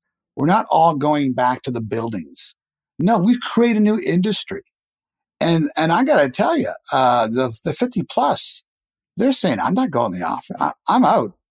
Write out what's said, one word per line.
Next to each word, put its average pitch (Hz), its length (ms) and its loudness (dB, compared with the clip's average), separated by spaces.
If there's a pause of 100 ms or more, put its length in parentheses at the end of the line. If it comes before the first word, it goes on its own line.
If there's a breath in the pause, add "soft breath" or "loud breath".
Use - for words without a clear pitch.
(340)
We're 139 120 0
not 202 240 2
all 160 240 4
going 143 400 0
back 127 280 0
to 139 80 -6
the 120 120 -4
buildings. 110 720 -8 (440)
No, 208 200 2
we've 233 200 2
created 226 440 2
a - 20 4
new 214 160 2
industry. 196 600 -2 (800)
And, 160 360 2
and 160 160 2
I 208 120 4
gotta 160 260 4
tell 320 260 0
you, 95 160 -2 (180)
uh, 123 380 2
the, 117 340 -2
the 160 120 -4
fifty 247 280 -2
plus, - 640 -2 (540)
they're 254 160 2
saying, 135 260 -2
"I'm 170 140 -2
not 254 160 0
going 120 220 -2
to 90 60 -8
the 87 60 -6
office. - 340 -8
I, 71 140 -2 (160)
I'm 226 160 2
out. 147 280 2 (180)